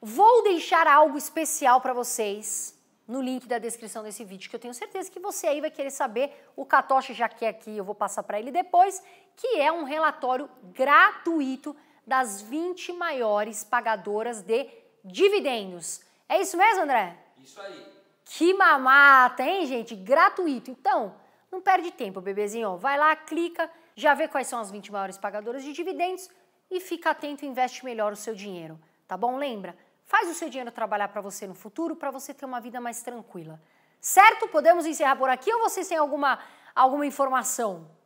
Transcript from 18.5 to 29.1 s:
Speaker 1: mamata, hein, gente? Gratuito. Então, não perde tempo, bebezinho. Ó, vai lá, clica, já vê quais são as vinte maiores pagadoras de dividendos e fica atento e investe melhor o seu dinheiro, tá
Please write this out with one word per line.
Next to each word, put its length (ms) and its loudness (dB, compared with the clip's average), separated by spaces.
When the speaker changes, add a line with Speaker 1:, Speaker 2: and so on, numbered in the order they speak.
Speaker 1:
mamata, 880 6
hein, 240 0
gente? 300 -6
Gratuito. 760 2
Então, 460 -2
não 100 -8
perde 300 2
tempo, 300 -10
bebezinho. 500 -4
Ó, 60 -6
vai 200 -2
lá, 200 4
clica, 520 -6
já 180 4
vê 140 -2
quais 180 -4
são 140 -8
as 100 -12
vinte 220 -16
maiores 260 -8
pagadoras 460 -8
de 80 -12
dividendos 560 -6
e 100 -6
fica 300 -4
atento 340 -6
e 40 -8
investe 360 -4
melhor 280 -4
o 40 -12
seu 200 -10
dinheiro, 420 -14
tá 80 -8